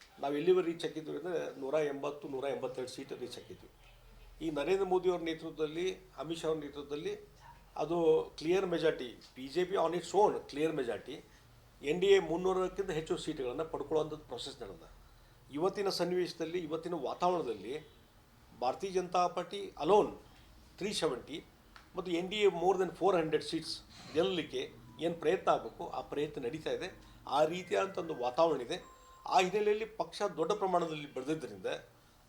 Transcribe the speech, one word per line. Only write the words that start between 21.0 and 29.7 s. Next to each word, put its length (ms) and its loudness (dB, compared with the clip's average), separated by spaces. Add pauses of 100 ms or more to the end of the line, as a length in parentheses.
ಮತ್ತು 160 -6
ಎನ್ 180 0
ಡಿ 60 -4
ಎ 120 6
more 260 4
than 160 0
four 220 2
hundred 280 4
seats 280 -6 (460)
ಗೆಲ್ಲಲಿಕ್ಕೆ 600 0 (280)
ಏನು 120 0
ಪ್ರಯತ್ನ 380 2
ಆಗಬೇಕು, 380 -2
ಆ 120 -6
ಪ್ರಯತ್ನ 420 -6
ನಡೀತಾ 280 -4
ಇದೆ. 260 -4 (300)
ಆ 160 4
ರೀತಿಯಾದಂಥ 540 0
ಒಂದು 180 -4
ವಾತಾವರಣ 460 4
ಇದೆ. 240 -6 (420)
ಆ 120 6
ಹಿನ್ನೆಲೆಯಲ್ಲಿ 460 4